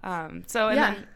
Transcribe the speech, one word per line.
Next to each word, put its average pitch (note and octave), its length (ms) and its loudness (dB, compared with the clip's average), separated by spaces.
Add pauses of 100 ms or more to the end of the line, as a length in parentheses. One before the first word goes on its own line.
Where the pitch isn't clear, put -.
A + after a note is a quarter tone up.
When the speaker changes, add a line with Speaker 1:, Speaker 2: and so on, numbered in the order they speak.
Speaker 1:
Um, E3+ 420 -6
so, A3 220 2
and A#3 80 2
Speaker 2:
Yeah. B3+ 180 4
Speaker 1:
then, - 220 -12